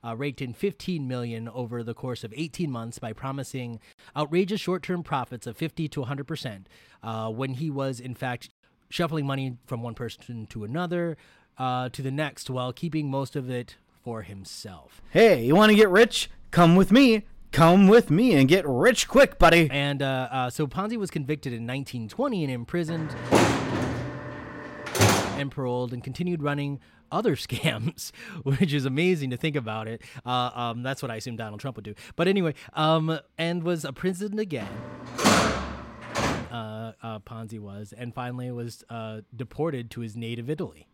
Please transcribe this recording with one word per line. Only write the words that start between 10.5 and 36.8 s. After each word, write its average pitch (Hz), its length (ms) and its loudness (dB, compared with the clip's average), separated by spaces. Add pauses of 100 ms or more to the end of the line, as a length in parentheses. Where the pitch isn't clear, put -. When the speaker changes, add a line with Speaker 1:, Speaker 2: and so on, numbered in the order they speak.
Speaker 1:
another, 170 520 -4 (420)
uh, 127 320 -2
to 139 120 -10
the 135 80 -4
next, 143 400 -6
while 127 220 -4
keeping 156 360 -4
most 135 280 -4
of 127 120 -6
it 123 280 -8 (260)
for 113 200 -8
himself. 95 800 -16 (100)
Speaker 2:
Hey, 175 340 6
you 135 100 6
wanna 214 200 8
get 214 140 10
rich? 214 400 4 (220)
Come 170 240 8
with 190 160 6
me. 226 360 6 (260)
Come 175 340 8
with 226 240 8
me 214 240 4
and 135 140 8
get 180 180 4
rich 143 400 2
quick, - 320 6
buddy. 165 320 8
Speaker 1:
And, 143 320 0
uh, 131 280 0
uh, 127 200 -2
so 151 160 -2
Ponzi 208 300 -4
was 202 160 -4
convicted 143 400 -4
in 117 140 -8
nineteen 123 420 -6
twenty 226 340 -2
and 135 100 -2
imprisoned 156 640 -4 (2250)
and 139 140 -4
paroled 123 400 -2
and 120 100 -8
continued 170 400 -4
running 143 380 -2 (320)
other 190 240 2
<laughs> - 0 -
scams, 123 760 -4 (320)
which 139 320 2
is 135 100 0
amazing 147 460 0
to 123 60 -4
think 156 180 -2
about 110 320 -4
it. 113 160 -10 (240)
Uh, 123 260 0
um, 120 300 -6
that's 131 180 -6
what 120 120 -6
I 110 40 -8
assume 113 200 -10
Donald 107 240 -10
Trump 110 160 -8
would 104 80 -14
do. 104 100 -10 (220)
But 170 100 2
anyway, 185 280 2 (180)
um, 160 480 2 (180)
and 170 240 -2
was 165 220 -2
imprisoned 190 560 -6
again. 143 260 -4 (1800)
Uh, 110 500 -10